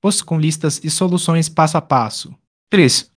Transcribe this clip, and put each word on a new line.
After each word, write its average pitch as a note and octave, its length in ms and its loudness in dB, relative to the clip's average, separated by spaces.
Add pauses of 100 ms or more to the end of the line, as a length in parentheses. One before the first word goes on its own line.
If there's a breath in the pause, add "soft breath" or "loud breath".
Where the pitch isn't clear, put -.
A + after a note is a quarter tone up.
Posts G3+ 220 -2
com E3 160 -4
listas D#3 440 -2
e D#3 60 -6
soluções E3+ 580 0
passo D#3+ 300 0
a D#3+ 40 0
passo. A#2+ 520 -4 (340)
Três. E3+ 500 2